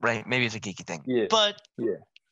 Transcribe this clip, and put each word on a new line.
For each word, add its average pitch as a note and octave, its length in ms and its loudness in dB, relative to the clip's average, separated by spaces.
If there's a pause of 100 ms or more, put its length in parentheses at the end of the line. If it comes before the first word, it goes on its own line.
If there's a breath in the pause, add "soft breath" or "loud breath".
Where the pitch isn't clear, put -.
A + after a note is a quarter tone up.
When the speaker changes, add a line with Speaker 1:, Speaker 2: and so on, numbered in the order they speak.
Speaker 1:
right? A2+ 240 0
Maybe B2 180 2
it's A2 100 -2
a A2 60 -8
geeky - 260 -8
thing. E2+ 200 -6
Speaker 2:
Yeah. A#2+ 240 2
Speaker 1:
But G#3 320 2 (160)
Speaker 2:
Yeah. A2 180 -2 (360)